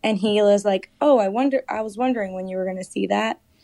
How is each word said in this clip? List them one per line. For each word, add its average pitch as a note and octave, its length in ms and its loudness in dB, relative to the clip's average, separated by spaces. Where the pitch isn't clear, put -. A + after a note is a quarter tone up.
And G#3+ 160 0
he G#3 240 2
was G3+ 200 4
like, G3 280 -2
"Oh, C#4+ 160 6
I G3+ 100 2
wonder, B3+ 400 0
I G#3+ 140 -4
was G#3+ 160 -8
wondering A3+ 360 -2
when F#3 140 -8
you F#3 100 -6
were F#3 80 -2
gonna F#3 180 -6
see F#3+ 240 -4
that." G#3 320 -2